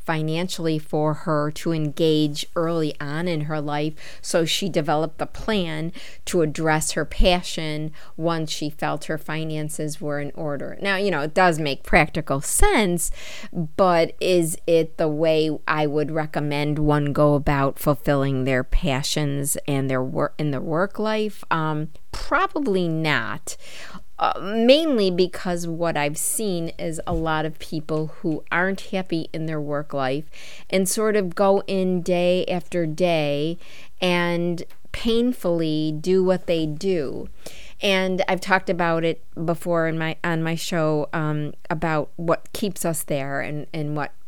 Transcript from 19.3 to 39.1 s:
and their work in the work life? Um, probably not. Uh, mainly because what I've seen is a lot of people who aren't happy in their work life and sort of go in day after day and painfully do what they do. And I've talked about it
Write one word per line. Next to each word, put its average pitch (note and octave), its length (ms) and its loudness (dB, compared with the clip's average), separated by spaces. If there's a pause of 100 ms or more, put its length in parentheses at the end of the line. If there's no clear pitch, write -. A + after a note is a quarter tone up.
and C3+ 240 0
their C3 140 0
work C#3+ 340 -2
in D3+ 140 0
the C3 80 -2
work G3 400 -2
life? G#3+ 500 -2
Um, D#3 400 0 (220)
probably C#4 800 0
not. D3 640 0 (640)
Uh, - 220 2
mainly A3+ 680 6
because F3 580 0
what E3 300 0
I've D3 200 0
seen F3 600 -2
is E3 300 -4
a F3+ 60 0
lot D#3+ 320 0
of D#3+ 140 -4
people D#3 480 -2 (140)
who D#3+ 300 -2
aren't F#3+ 300 0
happy F#3 520 -4
in D#3+ 140 -4
their D#3 120 -4
work D3 320 -4
life C#3 340 -2 (440)
and F#3+ 180 2
sort G#3+ 280 0
of F#3+ 180 0
go G3 320 4
in F#3 360 0
day F3+ 440 2
after F3 400 -2
day D#3 720 0 (420)
and F3 640 0 (280)
painfully E3+ 1080 0
do F#3 240 4
what F#3 220 2
they E3 200 0
do. D3+ 640 -2 (540)
And F#3 480 2
I've F#3 100 2
talked F#3+ 300 0
about E3+ 340 2
it E3 220 -2 (200)